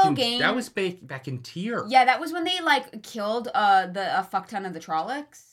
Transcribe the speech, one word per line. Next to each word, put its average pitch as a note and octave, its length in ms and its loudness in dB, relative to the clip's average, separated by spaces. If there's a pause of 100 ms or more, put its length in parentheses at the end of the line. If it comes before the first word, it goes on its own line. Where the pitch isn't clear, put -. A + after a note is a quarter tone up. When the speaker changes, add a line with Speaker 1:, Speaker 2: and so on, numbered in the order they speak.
Speaker 1:
in, - 80 4
Speaker 2:
Logain A#3+ 260 0
Speaker 1:
that G#3 160 2
was A#3+ 120 -6
ba-, F#3 340 -4
back C3+ 260 -14
in B2+ 140 -8
Tyr. G#3+ 460 -8
Speaker 2:
Yeah, B3+ 180 8
that B3 140 4
was D#4+ 120 -8
when E4+ 120 -4
they, F4+ 180 -2
like, C4+ 400 0
killed, A3 520 -6
uh, G3 320 4
the, F3+ 320 -2
a F#3+ 40 0
fuck F#3+ 260 -6
ton G3 180 -8
of F#3 80 -8
the D#3+ 60 -10
Trollocs. G3 600 -6 (100)